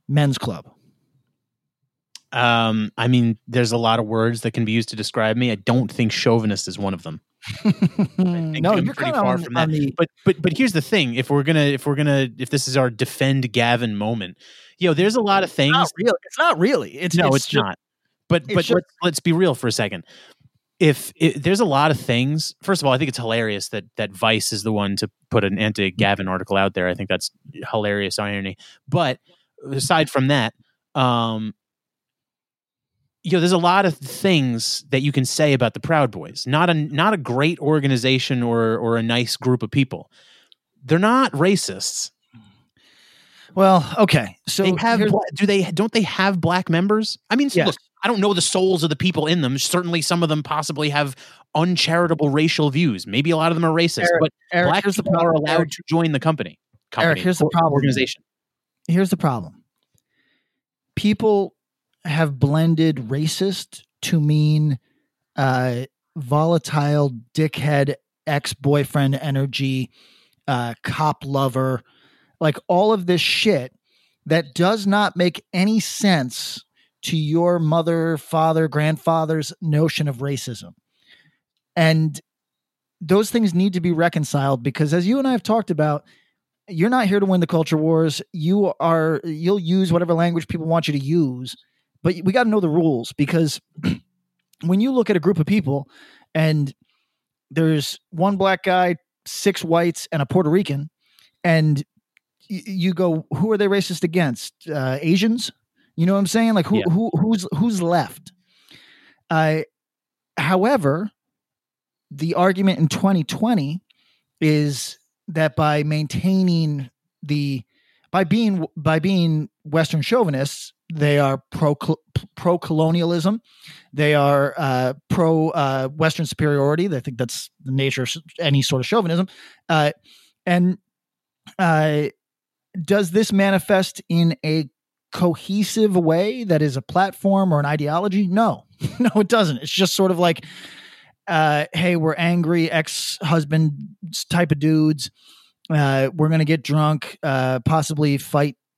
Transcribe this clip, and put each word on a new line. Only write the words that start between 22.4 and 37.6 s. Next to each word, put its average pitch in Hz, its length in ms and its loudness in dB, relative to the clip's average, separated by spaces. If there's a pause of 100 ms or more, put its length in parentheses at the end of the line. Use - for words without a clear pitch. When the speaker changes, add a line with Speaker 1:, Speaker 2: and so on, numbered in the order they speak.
Speaker 2:
First 190 180 -2
of 143 60 -2
all, 135 60 4
I 127 60 2
think 147 100 -2
it's 120 100 -8
hilarious 113 520 -4
that, 104 140 -8 (120)
that 104 160 -6
Vice 110 400 0
is 101 100 -6
the 110 100 -2
one 101 240 -2
to 95 140 -6 (200)
put 110 140 2
an 98 140 -2
anti-Gavin 98 720 -2
article 92 280 -2
out 98 180 2
there. 90 140 0
I 90 60 -2
think 92 140 -8
that's 92 220 -4 (400)
hilarious 101 480 -4
irony. 101 380 -6 (320)
But 139 300 0 (520)
aside 139 380 0
from 135 200 0
that, 131 260 0 (400)
um, 113 600 0 (1700)
you 165 100 -2
know, 180 80 4
there's 175 120 2
a 180 60 4
lot 180 260 4
of 170 140 0
things 131 880 -2
that 131 120 0
you 143 120 -2
can 135 140 0
say 151 260 2
about 120 220 0
the - 60 -12
Proud 147 300 0
Boys. - 360 -12
Not 156 240 2
a, 170 40 2
not 151 380 0
a 196 60 -2
great 139 400 0
organization 135 840 0